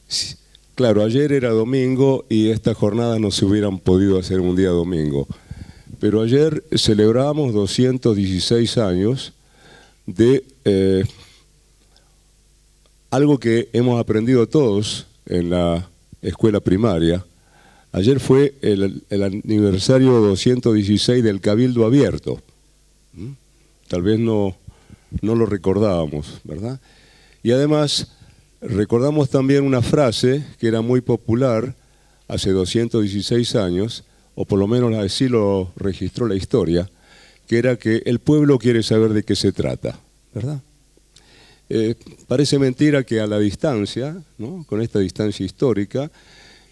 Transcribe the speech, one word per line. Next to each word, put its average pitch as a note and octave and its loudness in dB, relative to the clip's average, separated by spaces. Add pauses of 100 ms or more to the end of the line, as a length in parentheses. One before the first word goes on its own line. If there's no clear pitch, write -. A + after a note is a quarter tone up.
si, - -10 (400)
claro, G#2+ 2
ayer C#3 0
era B2 0
domingo B2+ 0
y G#2+ 2
estas A2 -2
jornadas A2+ -2
no G2+ 0
se - -4
hubieran G2+ 0
podido F#2+ 2
hacer F#2 -4
un F2+ 0
día F#2+ 2
domingo. D#2+ -2 (720)
Pero G#2+ 0
ayer D3 0 (100)
celebramos A#2+ 2
doscientos B2 0
dieciséis G2+ 0
años G#2 0 (720)
de, A2+ 0 (180)
eh, F#2+ 2 (2000)
algo C#3+ 2
que A#2 0
hemos A#2+ 2
aprendido A2+ 2
todos G#2+ 0 (180)
en F2 -2
la F2 0 (320)
escuela G#2 0
primaria. F2+ 2 (640)
Ayer B2+ 0
fue C3+ 2
el, G2 -2
el G2+ -2
aniversario G#2+ 2
doscientos A#2 2
dieciséis G#2+ 2
del G2 0
Cabildo A#2 2
Abierto. G2+ 0 (720)
¿Mm? A2 -14 (580)
Tal F2+ -4
vez G#2+ 2
no, G#2+ 0 (680)
no A2 0
lo A2+ 2
recordábamos, F2+ -2
¿verdad? A2 -10 (640)
Y A2+ 0
además... D3 0 (480)
Recordamos B2 0
también C#3 2
una C3 2
frase C3+ 0 (140)
que A#2 0
era A2+ 0
muy B2 0
popular A#2+ -2 (520)
hace G2+ -4
doscientos A2 0
dieciséis G#2 -2
años, G2 -2 (320)
o - -6
por G2 0
lo G2+ 0
menos A#2+ 0
así G#2+ -2
lo G2 0
registró F#2+ -6
la G2 -2
historia, F2+ -2 (580)
que A2+ 0
era A#2+ 0
que A2 -2
el A#2+ -2
pueblo D3 2
quiere A#2 2
saber A2 2
de G#2 0
qué G2+ -2
se G2+ 0
trata, B1+ -6 (380)
¿verdad? C3 -8 (1080)
Eh, A2+ -2 (320)
parece C#3 0
mentira C#3 2
que A2+ -2
a G#2+ -2
la G#2 0
distancia, A#2 -2 (160)
¿no? D#3 -12
Con G#2+ -4
esta A2+ -2
distancia G2 -4
histórica, A#2+ -4 (600)